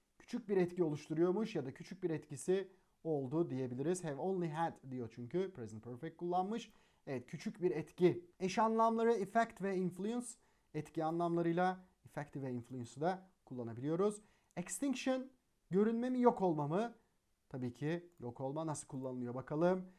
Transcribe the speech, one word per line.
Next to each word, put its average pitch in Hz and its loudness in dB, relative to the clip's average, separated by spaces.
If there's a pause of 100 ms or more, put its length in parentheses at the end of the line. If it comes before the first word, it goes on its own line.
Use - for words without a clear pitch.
(180)
küçük - -8
bir 202 4
etki 180 4
oluşturuyormuş 170 0
ya 135 -2
da 131 -8
küçük - -14
bir 175 0
etkisi 185 0 (360)
oldu 151 0
diyebiliriz. 131 -2
Have 151 -2
only 175 0
had 156 -4
diyor 123 -6
çünkü 175 -4
present 110 -10
perfect 127 -10
kullanmış. 185 -2 (340)
Evet, 131 -6
küçük - -8
bir 180 4
etki. - 2 (140)
Eş 185 -2
anlamları 226 6
effect 226 0
ve 196 0
influence. 196 -2 (480)
Etki 151 -4
anlamlarıyla 170 2 (200)
effect 147 -10
ve 135 -4
influence'ı 123 -8
da 185 0 (160)
kullanabiliyoruz. 139 -2 (340)
Extinction, 262 -2 (440)
görünme 226 2
mi, 254 0
yok 240 6
olma 151 2
mı? 214 0 (540)
Tabii 123 -6
ki 170 -4 (100)
yok 120 -10
olma. 143 -4
Nasıl 147 -6
kullanılıyor 127 -6
bakalım. 175 0 (120)